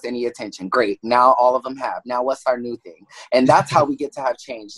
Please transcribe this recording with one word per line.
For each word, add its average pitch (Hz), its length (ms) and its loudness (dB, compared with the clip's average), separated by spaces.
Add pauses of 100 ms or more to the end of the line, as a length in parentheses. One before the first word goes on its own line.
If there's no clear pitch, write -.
any 120 200 -4
attention. 104 440 -10
Great. 104 340 0
Now 123 300 4
all 123 220 4
of 123 80 -6
them 131 120 -10
have. 113 300 -8
Now 123 180 -4
what's 131 220 -4
our 127 120 0
new 120 200 -10
thing? - 280 -20 (280)
And 127 140 4
that's 160 240 4
how 156 120 4
we 139 140 -2
get 139 160 -6
to 143 80 -10
have 127 160 -4
change, 110 400 -14